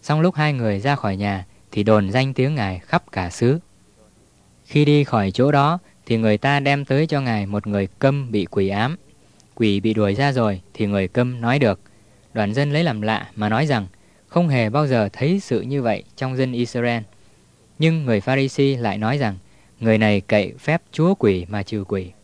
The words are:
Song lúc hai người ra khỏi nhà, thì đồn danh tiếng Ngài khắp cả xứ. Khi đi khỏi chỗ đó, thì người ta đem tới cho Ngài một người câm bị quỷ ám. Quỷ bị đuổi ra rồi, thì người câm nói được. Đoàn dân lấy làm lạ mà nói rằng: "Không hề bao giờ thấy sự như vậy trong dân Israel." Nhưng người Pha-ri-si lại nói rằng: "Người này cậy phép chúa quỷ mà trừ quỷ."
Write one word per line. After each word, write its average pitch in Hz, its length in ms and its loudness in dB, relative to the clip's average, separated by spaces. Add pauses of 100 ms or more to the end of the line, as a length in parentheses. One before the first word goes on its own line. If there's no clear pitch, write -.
Song 151 200 0
lúc 180 140 2
hai 151 180 2
người 110 260 0
ra 139 160 0
khỏi 120 200 -4
nhà, 98 300 -4 (260)
thì 104 120 -2
đồn 104 280 4
danh 131 220 0
tiếng 135 220 0
Ngài 95 240 -4
khắp - 320 -2
cả 90 180 -4
xứ. 127 300 0 (1040)
Khi 147 200 2
đi 147 180 4
khỏi 104 280 0
chỗ 131 200 2
đó, 147 280 2 (260)
thì 117 120 0
người 110 200 2
ta 143 220 2
đem 143 260 0
tới 147 220 0
cho 147 140 -2
Ngài 110 240 -2
một 104 220 -6
người 101 200 0 (120)
câm 135 320 0
bị 104 140 0
quỷ 95 240 -2
ám. 113 280 -2 (580)
Quỷ 101 240 2
bị 110 140 -2
đuổi 104 220 0
ra 139 160 0
rồi, 107 300 0 (120)
thì 107 120 -4
người 98 220 0
câm 123 340 -2
nói 120 180 0
được. 110 200 2 (540)
Đoàn 104 200 -2
dân 143 180 -2
lấy 151 120 0
làm 117 180 -2
lạ 107 340 -4
mà 104 140 -2
nói 120 160 0
rằng: 117 220 0 (400)
"Không 175 200 0
hề 123 220 2
bao 147 180 0
giờ 113 260 2
thấy 170 260 0
sự 117 220 -2
như 131 200 -4
vậy 110 220 -2 (120)
trong 131 220 -6
dân 131 140 0
Israel." 120 520 -2 (760)
Nhưng 160 260 2
người 110 160 0
Pha-ri-si 135 560 0
lại 110 200 -4
nói 110 200 -2
rằng: 107 200 -4 (420)
"Người 110 180 4
này 104 240 2
cậy 101 380 0
phép 160 220 -2 (100)
chúa 175 240 2
quỷ 92 340 2
mà 101 140 -4
trừ 104 240 -6
quỷ." 95 240 -6 (120)